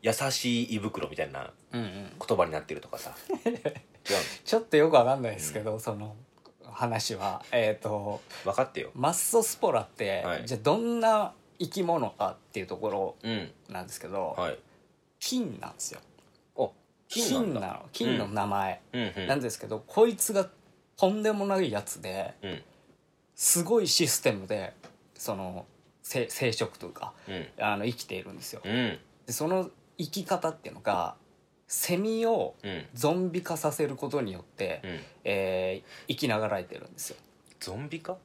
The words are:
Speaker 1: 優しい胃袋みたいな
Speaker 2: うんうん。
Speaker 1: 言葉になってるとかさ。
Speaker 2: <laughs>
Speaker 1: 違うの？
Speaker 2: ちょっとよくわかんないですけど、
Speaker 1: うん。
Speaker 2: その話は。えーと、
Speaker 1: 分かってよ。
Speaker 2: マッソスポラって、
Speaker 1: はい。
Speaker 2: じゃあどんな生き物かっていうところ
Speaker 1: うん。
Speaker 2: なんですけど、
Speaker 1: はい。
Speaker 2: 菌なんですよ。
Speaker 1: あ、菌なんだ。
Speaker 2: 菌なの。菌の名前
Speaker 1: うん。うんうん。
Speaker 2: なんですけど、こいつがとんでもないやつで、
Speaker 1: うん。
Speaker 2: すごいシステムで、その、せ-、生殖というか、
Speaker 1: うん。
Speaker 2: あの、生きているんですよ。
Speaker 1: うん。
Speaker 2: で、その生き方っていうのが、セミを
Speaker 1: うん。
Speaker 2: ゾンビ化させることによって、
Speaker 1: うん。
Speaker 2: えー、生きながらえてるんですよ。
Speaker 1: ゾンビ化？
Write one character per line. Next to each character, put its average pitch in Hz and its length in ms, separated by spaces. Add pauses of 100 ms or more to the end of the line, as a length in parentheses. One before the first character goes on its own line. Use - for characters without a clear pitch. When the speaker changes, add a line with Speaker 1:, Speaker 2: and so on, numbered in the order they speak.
Speaker 1:
優 110 100
し 123 520
い 110 120
胃 - 20
袋 104 300
み - 80
た 82 80
い 71 80
な 67 200 (200)
Speaker 2:
う 120 60
ん - 20
う 113 40
ん。 98 280 (140)
Speaker 1:
言 113 100
葉 87 100
に 80 40
な - 100
っ - 40
て - 100
る - 60
と - 80
か - 100
さ。 - 160 (160)
Speaker 2:
<laughs> - 160
Speaker 1:
違 233 40
う - 20
の？ 240 80 (840)
Speaker 2:
ち - 120
ょ - 20
っ 220 40
と - 140
よ 156 140
く 156 60
わ 120 80
か 131 100
ん 135 80
な 117 80
い 101 40
で 95 60
す - 120
け 107 80
ど、 107 140
Speaker 1:
う - 20
ん。 110 40
Speaker 2:
そ 110 140
の 104 200 (560)
話 117 460
は。 95 340
え 110 220
ー - 100
と、 104 380 (240)
Speaker 1:
分 95 80
か 131 100
っ 127 80
て 147 100
よ。 - 140
Speaker 2:
マ 127 140
ッ 170 60
ソ - 280
ス - 140
ポ 185 160
ラ 117 80
っ 98 80
て、 98 340
Speaker 1:
は 85 160
い。 117 80
Speaker 2:
じ 120 80
ゃ - 20
あ 104 60
ど 147 140
ん 233 240
な 214 340 (240)
生 175 100
き 196 140
物 165 280
か 92 260 (140)
っ - 20
て 104 80
い - 20
う 92 60
と 92 80
こ 104 140
ろ 95 340
Speaker 1:
う 110 40
ん。 101 220 (180)
Speaker 2:
な 92 140
ん 92 60
で - 40
す - 80
け - 60
ど、 92 320
Speaker 1:
は 87 120
い。 - 80 (600)
Speaker 2:
菌 247 420
な - 100
ん - 40
で - 60
す - 100
よ。 - 100 (560)
Speaker 1:
あ、 131 120 (400)
菌 233 260
な 262 60
ん 196 140
だ。 107 60
Speaker 2:
菌 - 0
な 92 120
の。 - 200
菌 131 260
の 101 100
名 101 180
前 98 340 (120)
Speaker 1:
う 127 60
ん。 - 20
う 117 40
ん 107 120
う 95 80
ん。 - 20
Speaker 2:
な 135 80
ん 143 60
で 123 100
す - 80
け - 80
ど、 107 180
こ 214 220
い 233 80
つ - 180
が 196 160 (480)
と 185 140
ん 214 140
で 214 80
も 202 120
な 196 160
い 147 120
や 101 100
つ - 180
で、 92 400
Speaker 1:
う 101 80
ん。 87 140 (720)
Speaker 2:
す - 300
ご 220 160
い 180 80
シ 160 180
ス - 140
テ 135 100
ム 98 160
で、 95 280 (400)
そ - 200
の、 92 320 (360)
せ-、 123 280
生 123 200
殖 - 280
と - 80
い 85 40
う - 20
か、 - 220 (140)
Speaker 1:
う 98 40
ん。 87 160 (100)
Speaker 2:
あ 104 180
の、 101 80
生 120 140
き - 60
て - 100
い 95 80
る 98 100
ん 90 40
で 90 80
す - 80
よ。 101 120
Speaker 1:
う 95 40
ん。 117 320 (260)
Speaker 2:
で、 123 60
そ 151 160
の 185 220 (300)
生 165 120
き 190 120
方 175 260
っ 156 60
て - 120
い 135 40
う - 40
の - 40
が、 90 360 (500)
セ - 320
ミ 220 260
を 220 380
Speaker 1:
う 104 60
ん。 87 260
Speaker 2:
ゾ 120 160
ン 180 220
ビ 175 100
化 165 160
さ 151 140
せ 151 140
る 139 100
こ 139 120
と 139 140
に 101 100
よ 90 60
っ 87 60
て、 90 400
Speaker 1:
う - 20
ん。 87 140 (240)
Speaker 2:
え 95 600
ー、 - 220
生 123 100
き 135 120
な 110 100
が 107 100
ら 104 120
え 92 40
て - 140
る - 100
ん - 60
で - 40
す - 120
よ。 - 60 (440)
Speaker 1:
ゾ - 140
ン 143 160
ビ 160 100
化？ 180 240